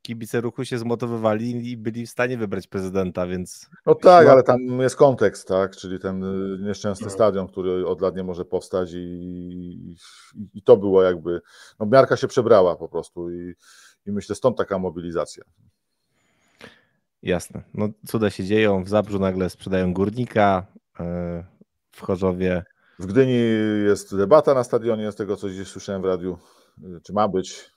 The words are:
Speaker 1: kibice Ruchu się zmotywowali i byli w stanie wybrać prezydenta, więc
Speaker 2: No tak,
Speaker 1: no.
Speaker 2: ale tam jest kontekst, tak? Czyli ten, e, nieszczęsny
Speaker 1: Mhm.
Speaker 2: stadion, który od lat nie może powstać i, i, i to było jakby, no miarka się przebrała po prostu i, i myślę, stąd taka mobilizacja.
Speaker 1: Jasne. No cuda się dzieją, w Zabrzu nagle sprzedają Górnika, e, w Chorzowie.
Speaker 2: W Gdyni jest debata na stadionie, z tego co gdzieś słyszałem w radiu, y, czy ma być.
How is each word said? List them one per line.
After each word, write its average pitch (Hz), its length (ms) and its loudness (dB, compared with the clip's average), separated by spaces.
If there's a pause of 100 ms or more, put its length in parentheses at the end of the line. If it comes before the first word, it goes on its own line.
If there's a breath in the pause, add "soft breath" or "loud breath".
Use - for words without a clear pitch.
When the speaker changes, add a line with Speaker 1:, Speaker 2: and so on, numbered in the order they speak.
Speaker 1:
kibice 117 400 -6
Ruchu 120 240 -6
się 127 120 -6
zmotywowali 117 920 -2
i 117 60 -12
byli 117 280 -8
w - 40 -18
stanie 127 280 -2
wybrać 98 300 -6
prezydenta, 92 600 -4
więc 90 420 -10 (160 soft breath)
Speaker 2:
No 156 100 6
tak, 175 300 10
Speaker 1:
no. 139 80 10
Speaker 2:
ale 127 100 8
tam 127 180 2 (180)
jest 131 160 0
kontekst, 123 520 4
tak? 95 280 0
Czyli 92 240 -10
ten, 95 240 -6
e, 95 40 -6 (400)
nieszczęsny 104 380 -6
Speaker 1:
Mhm. 101 120 -8
Speaker 2:
stadion, 98 300 2
który 92 400 -2
od 90 140 -4
lat 90 140 0
nie 92 80 -6
może 90 220 -8
powstać 90 480 -6
i, 90 40 -10
i, 87 1000 -12 (560 soft breath)
i 104 80 -16
to 120 160 8
było 95 260 4
jakby, 87 380 -2 (380 soft breath)
no 110 60 -6
miarka 123 320 4
się 131 100 -4
przebrała 104 480 4
po 80 140 -14
prostu 87 420 -10
i, 87 240 -12 (500 soft breath)
i 101 60 -8
myślę, 101 240 -6
stąd 123 220 0
taka 95 220 -4
mobilizacja. 85 640 -6 (1800 soft breath)
Speaker 1:
Jasne. 90 400 -4 (100)
No 104 140 -2 (200)
cuda 107 220 0
się 98 140 -6
dzieją, 101 400 2
w 95 60 -10
Zabrzu 104 300 0
nagle 92 300 0
sprzedają 92 440 -2
Górnika, 101 720 0 (340)
e, 87 460 -8 (460)
w - 100 -20
Chorzowie. 90 640 -2 (360)
Speaker 2:
W 92 60 -10
Gdyni 123 340 2 (480)
jest 98 300 0
debata 143 360 4
na 127 100 0
stadionie, 110 480 -4
z - 40 -14
tego 101 200 -6
co 101 120 -10
gdzieś 95 200 -10
słyszałem 98 340 -8
w 95 40 -6
radiu, 92 320 -2 (600 soft breath)
y, 78 60 -20
czy 90 100 -14
ma 104 140 2
być. - 500 -6